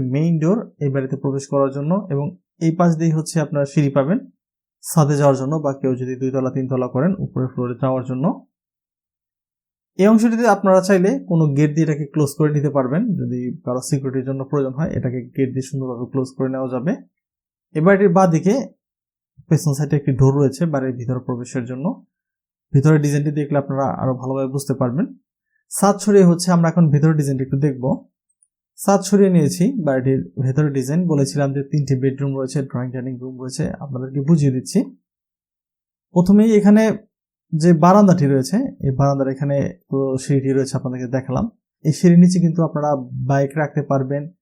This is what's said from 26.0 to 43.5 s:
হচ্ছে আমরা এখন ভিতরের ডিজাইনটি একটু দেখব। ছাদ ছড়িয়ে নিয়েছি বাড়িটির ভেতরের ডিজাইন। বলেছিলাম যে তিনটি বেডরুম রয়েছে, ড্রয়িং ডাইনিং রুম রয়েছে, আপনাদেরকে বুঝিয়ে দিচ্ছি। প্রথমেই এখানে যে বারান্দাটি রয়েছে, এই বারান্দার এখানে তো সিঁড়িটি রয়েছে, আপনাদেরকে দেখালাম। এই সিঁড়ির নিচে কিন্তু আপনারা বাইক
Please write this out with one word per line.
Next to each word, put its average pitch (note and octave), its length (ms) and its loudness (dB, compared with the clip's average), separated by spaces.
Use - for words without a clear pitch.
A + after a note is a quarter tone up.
হচ্ছে E3+ 240 2
আমরা E3+ 180 2
এখন E3+ 220 4
ভিতরের D3+ 260 4
ডিজাইনটি C#3 280 -2
একটু C3+ 200 -4
দেখব। B2+ 180 -2
ছাদ G3 220 2
ছড়িয়ে G3 320 2
নিয়েছি D#3+ 300 2
বাড়িটির C3+ 360 0
ভেতরের C#3 360 0
ডিজাইন। C3+ 240 -2
বলেছিলাম C#3 420 0
যে C#3 80 -4
তিনটি C#3 240 -2
বেডরুম C3+ 400 -2
রয়েছে, C3+ 320 -4
ড্রয়িং B2+ 240 -6
ডাইনিং B2+ 280 -8
রুম C3 200 -14
রয়েছে, C3 240 -8
আপনাদেরকে C3+ 460 -8
বুঝিয়ে D3 240 4
দিচ্ছি। B2+ 280 -2
প্রথমেই G3+ 400 4
এখানে G#3 280 6
যে D#3+ 160 4
বারান্দাটি F#3 440 6
রয়েছে, C3+ 300 0
এই C3+ 140 0
বারান্দার C#3 300 2
এখানে C#3+ 280 -2
তো C3+ 100 -4
সিঁড়িটি C3+ 340 0
রয়েছে, C3 240 0
আপনাদেরকে B2+ 400 -6
দেখালাম। C3 300 -4
এই D#3 80 2
সিঁড়ির E3+ 280 6
নিচে F3+ 180 6
কিন্তু D#3+ 280 0
আপনারা D3 220 -4
বাইক C#3 300 0